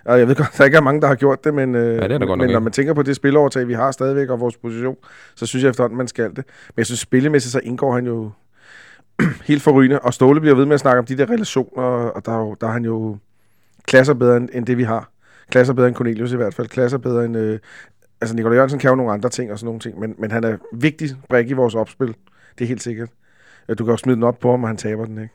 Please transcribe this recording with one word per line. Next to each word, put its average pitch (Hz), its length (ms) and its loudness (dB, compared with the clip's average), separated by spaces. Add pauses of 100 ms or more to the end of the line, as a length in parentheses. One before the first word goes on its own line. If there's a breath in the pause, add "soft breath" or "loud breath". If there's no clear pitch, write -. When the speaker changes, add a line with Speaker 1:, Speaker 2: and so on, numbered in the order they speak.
Speaker 1:
Og 123 140 4
jeg 120 100 6
ved 135 60 6
godt, 135 140 -2 (100)
der 139 60 8
ikke 135 120 6
er 156 40 8
mange, 143 200 2
der 151 60 2
har 139 80 4
gjort 135 300 0
det, 151 100 0
men, 131 200 -2
øh, 117 220 0
Speaker 2:
Ja, 113 60 -2
det 101 100 -2
er 143 60 -2
der - 0 -
godt - 20 -2
Speaker 1:
men 95 80 -2
Speaker 2:
nok 92 100 0
Speaker 1:
når 127 80 2
Speaker 2:
ikke. 117 140 2
Speaker 1:
man 113 120 -2
tænker 143 220 0
på 147 80 0
det 135 140 -2
spilovertag, 135 520 2
vi 120 60 -2
har 127 160 -2
stadigvæk, 135 400 -2
og 120 100 -2
vores 120 160 -4
position, 120 400 -8 (400 soft breath)
så 117 100 -8
synes 127 160 -4
jeg 135 80 4
efterhånden, 120 280 -2
man 127 100 -6
skal 117 200 -6
det. - 80 -14
Men - 400 -18
jeg 117 100 0
synes, 120 140 -8
spillemæssigt, 131 520 0
så 135 120 -2
indgår 123 300 -2
han 123 120 -2
jo 113 240 -6 (600 soft breath)
<clears throat> - 560 -6
helt 143 140 0
forrygende, 135 360 4
og 123 160 -2
Ståle 143 260 6
bliver 151 160 4
ved 139 100 2
med 147 80 2
at 139 60 2
snakke 127 180 2
om 117 60 -2
de 131 120 -8
der 143 140 0
relationer, 151 520 -4
og 120 440 -4
der 117 60 -6
er 113 60 -2
jo, 107 220 -6
der 113 60 -4
er 110 60 -2
han 117 120 -4
jo 113 320 -4 (720)
klasser 131 260 6
bedre, 123 220 4
end, 120 180 -2
end 120 120 -6
det, 123 120 0
vi 123 40 0
har. 113 260 -4 (420 soft breath)
Klasser 127 240 4
bedre 123 140 4
end 123 80 -2
Cornelius 120 360 -4
i 127 40 -4
hvert 107 180 -4
fald. 117 140 -6
Klasser 127 300 -2
bedre 120 260 -2
end... 117 120 -6
Øh, 110 220 -2 (640 loud breath)
altså, 113 160 -4
Nikolaj 117 200 2
Jørgensen 135 220 2
kan 131 120 2
jo 131 60 4
nogle 120 160 -2
andre 104 160 -2
ting 113 240 -6
og 104 60 -10
sådan 117 80 -10
nogle 113 140 -8
ting, 110 200 -12
men, 110 180 -8
men 107 120 -6
han 113 140 -2
er 113 120 -2 (160)
vigtig 147 380 -2 (180)
brik 120 220 2
i - 20 -2
vores 123 220 0
opspil. 117 340 -4 (500 soft breath)
Det 123 60 -4
er 117 40 -4
helt 120 140 -6
sikkert. 117 260 -10 (600 soft breath)
Ja, 113 60 -2
du 113 100 -6
kan 117 80 2
jo 113 40 2
smide 127 200 2
den 113 60 -2
op 120 180 0
på 123 100 2
ham, 123 120 2
og 113 60 -2
han 110 80 -6
taber 107 280 -6
den, 110 180 -12
ikke? 110 120 -16